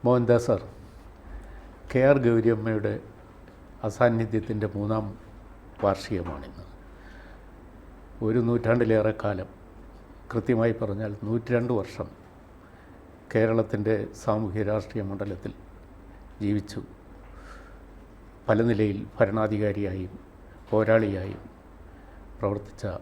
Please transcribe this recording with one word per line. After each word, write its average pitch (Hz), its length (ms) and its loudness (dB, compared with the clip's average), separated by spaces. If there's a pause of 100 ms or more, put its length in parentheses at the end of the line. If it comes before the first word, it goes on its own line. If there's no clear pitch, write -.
മോഹൻദാസ് 120 420 4
സർ, 98 140 0 (1300)
കെ 127 40 6
ആർ 139 180 8
ഗൗരിയമ്മയുടെ 110 800 2 (840)
അസാന്നിധ്യത്തിൻ്റെ 110 920 0
മൂന്നാം 104 420 -4 (680)
വാർഷികമാണിന്ന്. 85 800 -4 (1600)
ഒരു 113 140 2
നൂറ്റാണ്ടിലേറെ 113 760 2 (100)
കാലം, 95 220 -4 (880)
കൃത്യമായി 113 480 2
പറഞ്ഞാൽ 104 420 -4
നൂറ്റിരണ്ട് 120 500 0
വർഷം - 320 -4 (1300)
കേരളത്തിൻ്റെ 110 720 2 (160)
സാമൂഹ്യ 107 400 0
രാഷ്ട്രീയ 104 400 -4
മണ്ഡലത്തിൽ 98 480 -8 (880)
ജീവിച്ചു. 104 400 -2 (1700)
പല 107 120 4
നിലയിൽ 107 440 2 (140)
ഭരണാധികാരിയായും 104 1000 0 (500)
പോരാളിയായും 104 720 2 (1000)
പ്രവർത്തിച്ച 101 480 -4 (140)